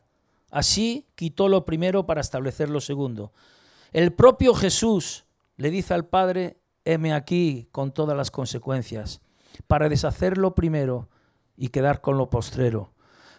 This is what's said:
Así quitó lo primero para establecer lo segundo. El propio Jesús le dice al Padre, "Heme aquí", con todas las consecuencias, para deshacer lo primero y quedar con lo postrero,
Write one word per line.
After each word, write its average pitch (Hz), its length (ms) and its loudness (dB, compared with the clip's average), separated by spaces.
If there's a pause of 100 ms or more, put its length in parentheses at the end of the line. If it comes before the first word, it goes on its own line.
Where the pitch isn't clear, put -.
(500)
Así 233 560 0 (100)
quitó 170 320 0
lo 190 160 4
primero 180 420 -2
para 156 140 -2
establecer 135 500 -4
lo 147 100 -4
segundo. 123 520 -6 (600)
El 170 200 2
propio 254 420 6
Jesús 196 720 0 (320)
le 143 140 -2
dice 180 240 -2
al 170 120 -2
Padre, 185 520 0 (260)
"Heme 160 280 0
aquí", 151 600 0
con 139 200 -6
todas 151 240 -2
las 139 140 -4
consecuencias, 120 880 -6 (460)
para 151 220 4
deshacer 170 500 0
lo 190 160 2
primero 143 540 -2 (480)
y 123 120 -6
quedar 139 320 0
con 139 160 -2
lo 131 140 -2
postrero, 117 640 -2 (460)